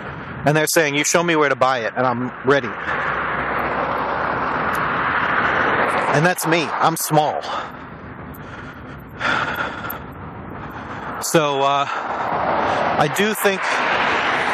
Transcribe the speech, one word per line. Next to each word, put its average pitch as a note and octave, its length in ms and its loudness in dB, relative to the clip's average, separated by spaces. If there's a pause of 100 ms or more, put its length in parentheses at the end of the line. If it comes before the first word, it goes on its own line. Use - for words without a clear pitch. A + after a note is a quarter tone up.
(460)
And D3+ 100 6
they're D#3 100 4
saying, D3+ 280 4
"You C#3+ 100 2
show F3 180 4
me E3+ 140 4
where D3 140 6
to C3+ 40 4
buy B2+ 260 4
it, G#2+ 160 0
and B2+ 100 4
I'm B2 260 0 (140)
ready." B2+ 260 4 (3500)
And D3 80 6
that's F3+ 220 2
me. E3 180 4
I'm C3+ 320 2
small. D3+ 460 2 (3750)
So, C#3+ 420 4
uh, C#3 240 4
I - 1300 0
do G#3 200 2
think, G3 260 2 (920)